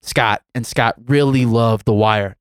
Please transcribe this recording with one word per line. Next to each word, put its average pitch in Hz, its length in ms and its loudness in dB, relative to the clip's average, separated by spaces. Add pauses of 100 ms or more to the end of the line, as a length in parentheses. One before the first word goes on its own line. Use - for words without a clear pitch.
Scott, 110 400 -2 (120)
and 120 120 -6
Scott 117 280 -2 (120)
really 135 400 2
loved 113 400 0
The 113 80 2
Wire. 104 460 0